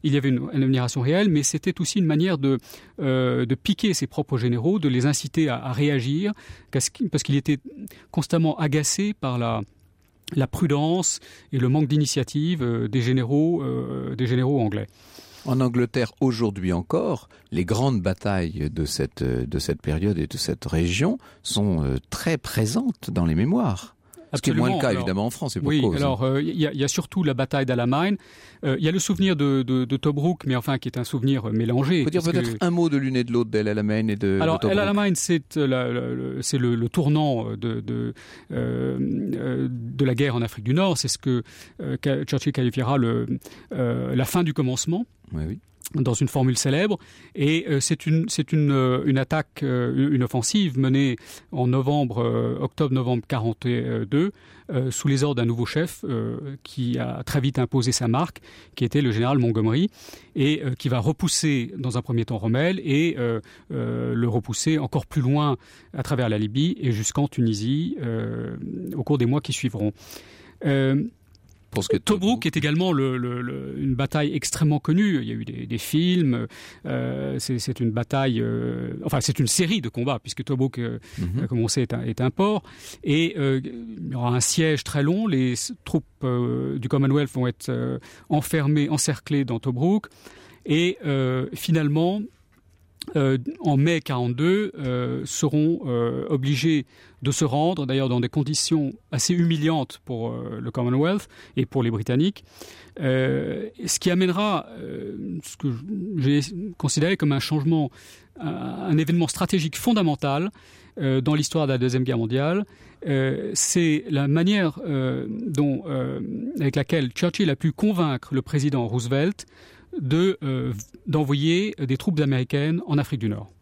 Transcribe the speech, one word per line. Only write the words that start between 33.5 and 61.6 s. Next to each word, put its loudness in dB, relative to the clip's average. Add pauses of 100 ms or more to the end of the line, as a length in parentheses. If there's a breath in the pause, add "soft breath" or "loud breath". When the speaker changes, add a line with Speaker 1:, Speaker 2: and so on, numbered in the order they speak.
Speaker 2:
d'El 2
Alamein 2
et 2
de, 2
Speaker 1:
Alors, 2
Speaker 2:
de -2
Tobruk. 2
Speaker 1:
El 4
Alamein, 2
c'est, 0
euh, 2
la, 2
la, -2 (140)
le, -6
c'est -2
le, 2
le 0
tournant, 2
euh, -6
de, -4
de, -4 (380 loud breath)
euh, -2 (360)
euh, -4
de -2
la 2
guerre 0
en 0
Afrique -6
du 2
Nord. 2
C'est -4
ce -4
que, 0 (400 loud breath)
euh, -4
qu'a-, -2
Churchill 0
qualifiera 0
le, 2 (460 loud breath)
euh, -2
la 2
fin 0
du -2
commencement. 0 (260)
Speaker 2:
Oui, -4
oui. -8 (380)
Speaker 1:
Dans 2
une 2
formule 2
célèbre, 0 (340 loud breath)
et, 2
euh, 2
c'est -2
une, 2
c'est -2
une, 4
euh, 4
une 4
attaque, -2
euh, 2
une 4
offensive 0
menée 2 (340 loud breath)
en 0
novembre, 2
euh, 0
octobre-novembre 0
quarante-deux, 0 (400 loud breath)
euh, -2
sous -2
les 2
ordres 0
d'un 2
nouveau 0
chef, -4
euh, -6
qui -4
a -6
très 0
vite 0
imposé 2
sa 0
marque, 0 (360 loud breath)
qui 0
était 2
le 2
général 2
Montgomery, 2 (460 loud breath)
et, 2
euh, -2
qui -4
va 2
repousser 0